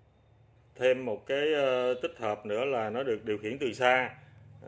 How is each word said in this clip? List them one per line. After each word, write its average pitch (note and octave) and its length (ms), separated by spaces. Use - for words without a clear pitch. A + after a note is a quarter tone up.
thêm B2+ 280
một G#2 220
cái, C#3+ 260
ờ, B2+ 500
tích - 160
hợp G#2+ 280
nữa G#2+ 180
là A#2 260
nó A#2+ 120
được A2 220
điều G#2+ 140
khiển A2 200
từ C3 140
xa. B2 380